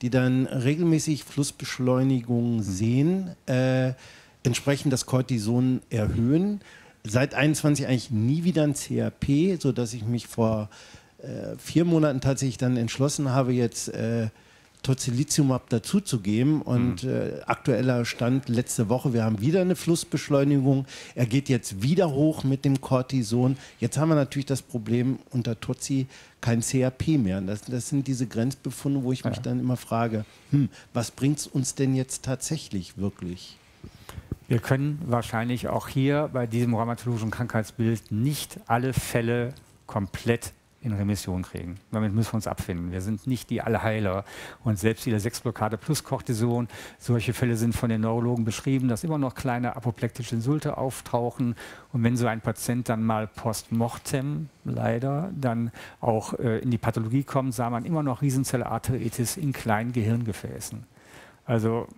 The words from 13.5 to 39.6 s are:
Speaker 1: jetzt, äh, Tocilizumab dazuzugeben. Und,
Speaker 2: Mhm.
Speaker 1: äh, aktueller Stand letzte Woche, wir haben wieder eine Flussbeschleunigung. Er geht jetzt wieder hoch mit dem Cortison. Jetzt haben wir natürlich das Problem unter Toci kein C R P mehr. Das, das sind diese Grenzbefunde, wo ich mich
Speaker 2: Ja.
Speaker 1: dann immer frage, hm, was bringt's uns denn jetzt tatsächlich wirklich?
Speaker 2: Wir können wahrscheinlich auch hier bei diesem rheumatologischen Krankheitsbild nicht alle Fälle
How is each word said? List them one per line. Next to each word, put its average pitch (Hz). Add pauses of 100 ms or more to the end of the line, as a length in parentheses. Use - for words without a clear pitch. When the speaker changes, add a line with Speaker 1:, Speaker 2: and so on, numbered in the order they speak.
Speaker 1:
jetzt, 120
äh, 110 (540)
Tocilizumab 131
dazuzugeben. 123
Und, 120
Speaker 2:
Mhm. 127
Speaker 1:
äh, 120
aktueller 123
Stand 127
letzte 120
Woche, 127
wir 113
haben 110
wieder 160
eine 180
Flussbeschleunigung. 139 (300)
Er 123
geht 135
jetzt 104
wieder 160
hoch 147
mit 135
dem 135
Cortison. 127 (240)
Jetzt 117
haben 156
wir 160
natürlich 139
das 135
Problem 120 (120)
unter 117
Toci 131 (340)
kein 117
C 131
R 127
P 156
mehr. 95
Das, 98
das 127
sind 139
diese 127
Grenzbefunde, 135
wo 123
ich 131
mich 127
Speaker 2:
Ja. -
Speaker 1:
dann 123
immer 127
frage, 113 (260)
hm, 139 (260)
was 117
bringt's -
uns 131
denn 135
jetzt -
tatsächlich 127
wirklich? 92 (920)
Speaker 2:
Wir 120
können 143
wahrscheinlich 117
auch -
hier 143
bei 127
diesem 120
rheumatologischen 117
Krankheitsbild 113
nicht 131
alle 123
Fälle 120 (320)